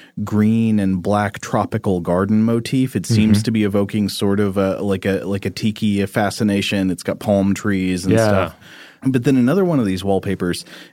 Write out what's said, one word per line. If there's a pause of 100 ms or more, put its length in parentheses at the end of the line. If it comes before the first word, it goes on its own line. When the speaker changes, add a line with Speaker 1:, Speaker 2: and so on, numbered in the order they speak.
(220)
Speaker 1:
green
and
black
tropical
garden
motif.
It
seems
Speaker 2:
Mm-hmm.
Speaker 1:
to
be
evoking
sort
of
a,
like
a,
like
a
tiki
fascination.
It's
got
palm
trees
and
Speaker 2:
Yeah.
Speaker 1:
stuff. (480)
But
then
another
one
of
these
wallpapers (280)